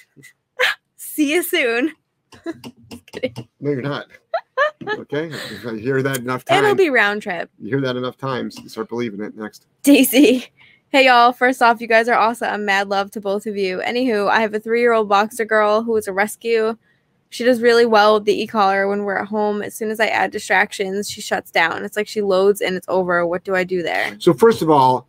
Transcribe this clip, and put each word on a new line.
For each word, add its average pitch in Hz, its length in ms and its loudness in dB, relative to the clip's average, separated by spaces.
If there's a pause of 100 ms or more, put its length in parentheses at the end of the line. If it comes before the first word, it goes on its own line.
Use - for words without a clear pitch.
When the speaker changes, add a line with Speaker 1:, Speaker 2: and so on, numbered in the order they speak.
(300)
Speaker 1:
<laughs> - 680 -6
See 294 340 -2
you 339 100 2
soon. 285 520 -2 (400)
<laughs> - 100 -20 (480)
Just - 220 -20
kidding. - 340 -8 (140)
Speaker 2:
No, 143 100 -4
you're 131 100 -4
not. 139 300 -8
Speaker 1:
<laughs> - 60 -20 (680)
Speaker 2:
Okay? 170 420 -6
If 110 380 -14
I 113 120 -6
hear 131 260 -2
that 135 140 -2
enough 123 320 -6
Speaker 1:
It'll 370 140 4
Speaker 2:
times, 403 140 2
Speaker 1:
be 370 120 4
round 208 320 0
trip. 180 360 -8
Speaker 2:
you 107 120 -14
hear 135 120 -2
that 131 140 -4
enough 127 220 -8
times, 120 440 -8
you 117 60 -20
start 110 220 -10
believing 117 320 -8
it. 101 160 -12
Next. 107 280 -14 (160)
Speaker 1:
Daisy, 254 640 4 (420)
"Hey, 269 160 4
y'all. 247 260 6
First 254 300 0
off, 233 180 4
you 233 80 -10
guys 226 220 2
are 233 80 2
awesome. 208 480 -2
Mad 196 240 0
love 196 220 -2
to 214 100 -10
both 202 240 -4
of 214 100 -8
you. 185 240 -2
Anywho, 226 500 0
I 220 120 2
have 214 120 -2
a 214 60 -4
three-year-old 226 480 0
boxer 208 380 0
girl 214 380 2
who 233 120 -2
is 214 120 -2
a 196 60 -8
rescue. 220 600 -2 (540)
She - 160 -8
does 247 160 2
really 233 240 6
well 214 300 6
with 208 100 -2
the 208 160 2
e-collar 196 480 0
when 202 160 -2
we're 196 140 -2
at 208 100 -6
home. 208 320 -2
As 196 120 -12
soon 220 160 -6
as 220 120 -4
I 208 60 2
add 190 240 0
distractions, 202 800 -4
she - 120 -12
shuts - 280 -6
down. 180 360 -2
It's 208 100 -12
like 208 120 -4
she - 140 -4
loads 196 380 2
and 185 160 -2
it's 180 140 -8
over. 175 360 0
What 175 200 -6
do 196 100 -2
I 185 80 0
do 180 200 -4
there?" 160 360 -4
Speaker 2:
So 175 140 4
first 226 280 4
of 165 80 0
all, 131 400 4